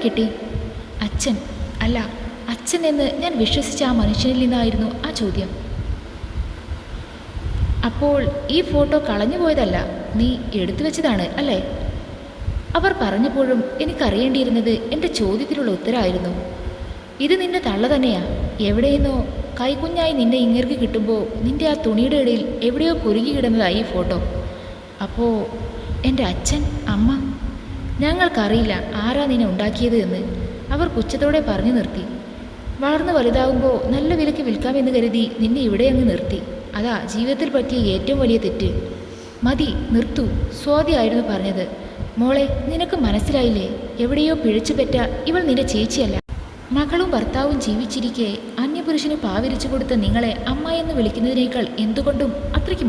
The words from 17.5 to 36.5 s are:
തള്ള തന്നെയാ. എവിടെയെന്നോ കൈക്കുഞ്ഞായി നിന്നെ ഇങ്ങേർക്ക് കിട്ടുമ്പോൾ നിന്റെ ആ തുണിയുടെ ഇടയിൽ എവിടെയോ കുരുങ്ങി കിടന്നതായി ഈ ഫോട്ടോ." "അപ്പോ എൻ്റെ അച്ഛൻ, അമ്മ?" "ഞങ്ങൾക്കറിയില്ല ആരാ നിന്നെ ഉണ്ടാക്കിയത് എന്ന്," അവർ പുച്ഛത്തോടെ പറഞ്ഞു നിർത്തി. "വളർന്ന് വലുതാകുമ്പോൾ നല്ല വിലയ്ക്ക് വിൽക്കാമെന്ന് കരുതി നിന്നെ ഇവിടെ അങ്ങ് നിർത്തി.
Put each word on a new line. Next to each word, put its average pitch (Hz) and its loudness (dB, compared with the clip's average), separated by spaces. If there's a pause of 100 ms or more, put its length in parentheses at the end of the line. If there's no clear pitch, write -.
തള്ള 208 2 (100)
തന്നെയാ. 240 2 (480)
എവിടെയെന്നോ 277 4 (460)
കൈക്കുഞ്ഞായി 320 0
നിന്നെ 240 4
ഇങ്ങേർക്ക് 247 2
കിട്ടുമ്പോൾ 214 0 (220)
നിന്റെ 294 0
ആ - 0
തുണിയുടെ 240 2
ഇടയിൽ 226 2 (260)
എവിടെയോ 311 2 (100)
കുരുങ്ങി 226 2
കിടന്നതായി 226 2
ഈ - -4
ഫോട്ടോ." 180 0 (880)
"അപ്പോ 233 -2 (800)
എൻ്റെ 262 2
അച്ഛൻ, 277 0 (340)
അമ്മ?" 220 4 (920)
"ഞങ്ങൾക്കറിയില്ല 233 2 (300)
ആരാ 262 0
നിന്നെ 233 4
ഉണ്ടാക്കിയത് 214 0
എന്ന്," 185 -2 (540)
അവർ 320 2 (100)
പുച്ഛത്തോടെ 294 2
പറഞ്ഞു 214 2
നിർത്തി. 190 -2 (800)
"വളർന്ന് 320 2
വലുതാകുമ്പോൾ 254 4 (180)
നല്ല 294 2 (100)
വിലയ്ക്ക് 302 0
വിൽക്കാമെന്ന് 254 0
കരുതി 226 2 (200)
നിന്നെ 233 2
ഇവിടെ 208 4
അങ്ങ് 254 4
നിർത്തി. - -2 (380)